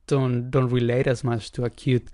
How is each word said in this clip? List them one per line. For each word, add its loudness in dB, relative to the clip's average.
don't, 0
don't 2
relate 2
as -2
much -2
to -4
a -4
cute 0